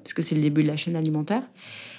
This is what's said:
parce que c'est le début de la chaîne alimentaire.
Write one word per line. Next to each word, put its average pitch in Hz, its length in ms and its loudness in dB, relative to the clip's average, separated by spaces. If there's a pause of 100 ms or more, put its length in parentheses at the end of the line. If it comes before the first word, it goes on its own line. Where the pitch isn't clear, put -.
parce - 120 -10
que 160 80 -2
c'est 156 120 0
le 156 60 4
début 151 240 4
de 151 40 4
la 151 80 0
chaîne 170 200 -2
alimentaire. 156 460 0 (560)